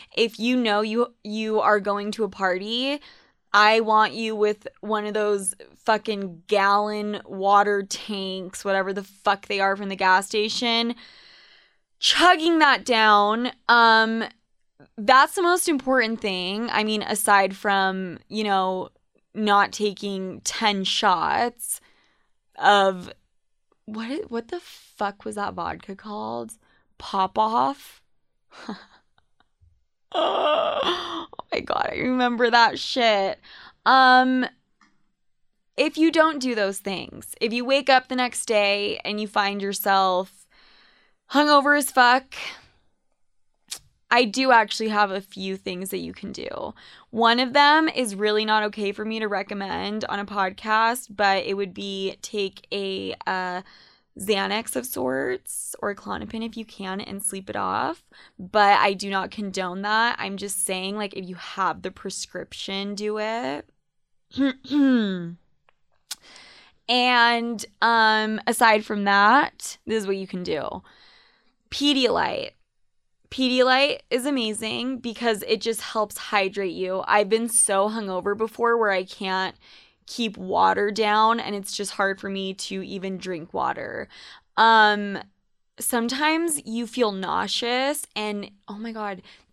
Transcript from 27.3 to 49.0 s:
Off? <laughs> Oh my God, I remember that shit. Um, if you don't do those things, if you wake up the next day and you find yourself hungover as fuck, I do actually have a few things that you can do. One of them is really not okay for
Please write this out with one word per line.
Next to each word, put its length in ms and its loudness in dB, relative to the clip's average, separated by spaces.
Off? 640 -2
<laughs> 80 -10
Oh 1120 -2
my 80 -4
God, 340 -4
I 60 -8
remember 500 0
that 300 4
shit. 600 0
Um, 640 6
if 220 0
you 140 4
don't 260 2
do 160 -2
those 240 -2
things, 600 -10
if 120 -2
you 120 -4
wake 260 2
up 160 4
the 80 -8
next 320 -4
day 580 0
and 160 -6
you 60 -6
find 340 -2
yourself 840 0
hungover 440 6
as 140 -2
fuck, 460 4
I 160 4
do 280 0
actually 380 2
have 200 0
a 100 -4
few 360 -10
things 320 -10
that 100 -8
you 140 -10
can 180 -14
do. 440 -10
One 300 4
of 120 -2
them 360 6
is 260 -4
really 300 0
not 200 2
okay 280 -4
for 120 -8